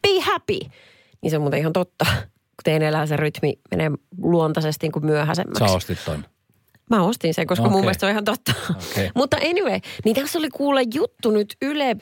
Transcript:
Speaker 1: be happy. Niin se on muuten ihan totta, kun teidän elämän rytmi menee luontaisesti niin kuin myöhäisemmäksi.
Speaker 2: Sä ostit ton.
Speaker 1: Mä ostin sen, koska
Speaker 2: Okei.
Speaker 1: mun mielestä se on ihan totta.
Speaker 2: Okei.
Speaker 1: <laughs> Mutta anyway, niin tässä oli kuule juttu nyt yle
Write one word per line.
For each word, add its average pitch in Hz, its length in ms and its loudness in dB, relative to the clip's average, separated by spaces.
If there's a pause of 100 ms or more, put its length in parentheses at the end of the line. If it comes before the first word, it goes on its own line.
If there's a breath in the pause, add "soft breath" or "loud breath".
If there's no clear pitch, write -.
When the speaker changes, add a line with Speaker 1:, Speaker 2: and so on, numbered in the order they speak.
Speaker 1:
be 392 200 4
happy. 349 380 -2 (640 soft breath)
Niin 160 80 -2
se 156 80 2
on 151 40 0
muuten 143 180 0
ihan 160 140 0
totta, - 320 -2 (100)
kun - 480 -12
teidän 156 240 2
elämän 151 320 0
rytmi 147 400 -2 (120)
menee 156 200 0 (300)
luontaisesti 160 640 0
niin 151 60 -4
kuin 151 140 -4
myöhäisemmäksi. 151 640 0
Speaker 2:
Sä 95 80 4
ostit 90 300 -4
ton. 76 200 -6 (640)
Speaker 1:
Mä 214 140 4
ostin 170 300 0
sen, 160 140 -2
koska 180 160 0
Speaker 2:
Okei. 202 80 4
Speaker 1:
mun 196 100 4
mielestä 190 180 2
se 202 60 -2
on 196 60 2
ihan 208 140 -2
totta. 208 280 -2 (160)
Speaker 2:
Okei. - 440 -4
Speaker 1:
<laughs> - 20 -16
Mutta 277 220 2 (120)
anyway, 330 300 0 (260 loud breath)
niin 214 100 4
tässä 294 240 -2
oli 311 100 -2
kuule 277 320 2 (120)
juttu 285 380 -2
nyt 208 300 0
yle 277 400 0